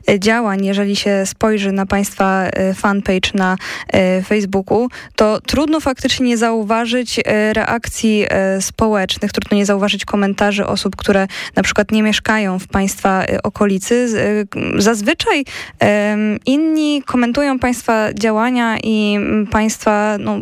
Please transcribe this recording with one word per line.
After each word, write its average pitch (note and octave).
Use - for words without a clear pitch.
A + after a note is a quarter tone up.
e, G3+
działań, G#3
jeżeli G3+
się G3
spojrzy G3+
na G3
państwa, F#3+
e, F#3+
fanpage G3+
na, F#3
e, F#3
Facebooku, G3+
to G#3+
trudno D#4
faktycznie C4
nie A#3+
zauważyć, A3+
e, G#3+
reakcji, A3
e, F#3+
społecznych, G#3
trudno G#3
nie G3+
zauważyć G3
komentarzy G3+
osób, G3+
które G3
na F#3+
przykład G#3
nie G#3+
mieszkają G#3+
w F#3+
państwa, G3
e, -
okolicy. G#3
Z-, G#3
e, -
zazwyczaj, B3
em, G#3
inni D4+
komentują B3+
państwa A#3+
działania A3+
i, G#3+
mm, G#3
państwa, G#3+
no, G#3